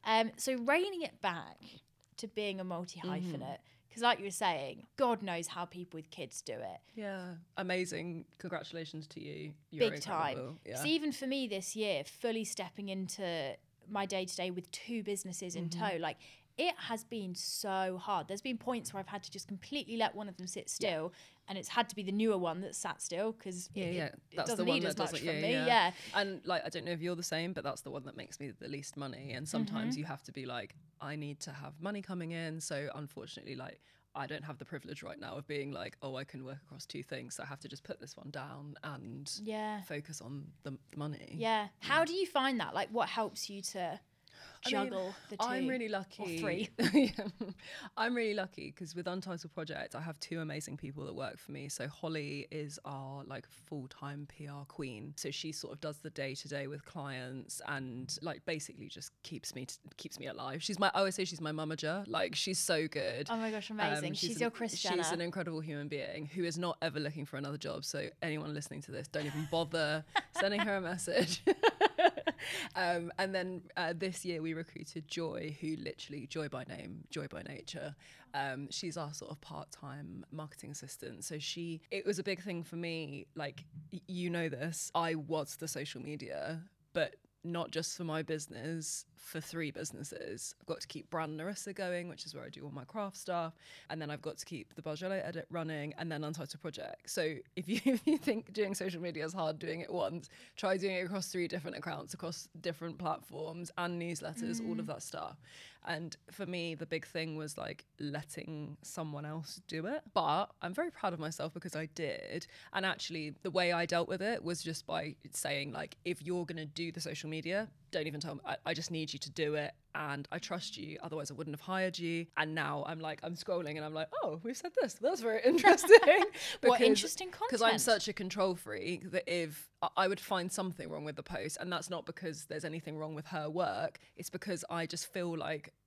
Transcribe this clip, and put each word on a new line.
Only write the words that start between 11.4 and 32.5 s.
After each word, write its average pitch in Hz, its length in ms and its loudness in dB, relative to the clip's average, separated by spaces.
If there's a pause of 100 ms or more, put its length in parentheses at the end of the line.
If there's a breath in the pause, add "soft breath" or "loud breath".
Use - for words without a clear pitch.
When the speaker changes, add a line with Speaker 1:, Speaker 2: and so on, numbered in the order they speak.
Speaker 1:
this 196 280 -2
year, 196 280 2
fully 226 400 0
stepping 202 440 -6
into 180 680 -2 (320)
my 196 180 0
day-to-day 185 460 -2
with 180 180 -6
two 233 320 -4
businesses 190 540 -4
in 170 120 -2
Speaker 2:
Mm-hmm. 175 120 -2
Speaker 1:
tow, 196 180 2
like, 160 200 -2 (400 loud breath)
it 330 160 2 (160)
has 226 120 -2
been 196 320 -6
so 190 680 0
hard. 185 280 0
There's 196 140 -4
been 254 160 0
points 247 340 -2
where 196 80 -4
I've 185 80 -8
had 202 160 -6
to - 60 -10
just - 180 -10
completely 214 480 -4
let 220 180 4
one 208 140 -6
of 180 80 -12
them 180 100 -8
sit - 180 -6
Speaker 2:
Yeah. - 140 -4
Speaker 1:
still, 170 340 2 (360 loud breath)
and 196 100 -6
it's 165 100 -8
had 240 200 4
to - 80 -8
be 208 60 -4
the 190 100 0
newer 214 260 6
one 175 220 2
that - 160 -6
sat - 260 -4
still 208 300 0
'cause 185 420 -8
Speaker 2:
Yeah, 190 120 0
Speaker 1:
it, 175 80 0
Speaker 2:
yeah. 170 100 2
Speaker 1:
it, - 100 -4 (180)
it 156 40 -6
Speaker 2:
That's - 140 0
Speaker 1:
doesn't 220 160 4
Speaker 2:
the 247 40 6
one 285 60 6
Speaker 1:
need - 80 4
Speaker 2:
that 170 60 4
Speaker 1:
as - 80 -2
much - 140 2
Speaker 2:
doesn't, - 140 -2
Speaker 1:
from 156 100 2
Speaker 2:
yeah, - 60 0
Speaker 1:
me. 226 100 4
Speaker 2:
yeah. 254 140 4
Speaker 1:
Yeah. 208 260 8 (220 loud breath)
Speaker 2:
And, 196 320 2
like, 175 180 4
I - 40 -2
don't 156 160 -4
know 175 80 0
if 160 80 0
you're 170 160 0
the 170 60 -6
same, 170 320 0
but - 100 -4
that's 139 160 -2
the 139 100 -8
one 135 140 -6
that 139 120 -12
makes - 220 -10
me 139 120 -6
the - 180 -10
least 139 300 -6
money. 135 340 -6
And 139 160 -4
sometimes 220 460 0
Speaker 1:
Mm-hmm. 151 60 -2
Speaker 2:
you 151 60 0
have 143 180 -6
to - 80 -14
be 131 140 -6
like, 123 300 -6 (240)
"I 147 160 -4
need 143 240 -6
to 147 120 -8
have 147 280 -10
money 202 220 -4
coming 180 300 -4
in." 165 280 -4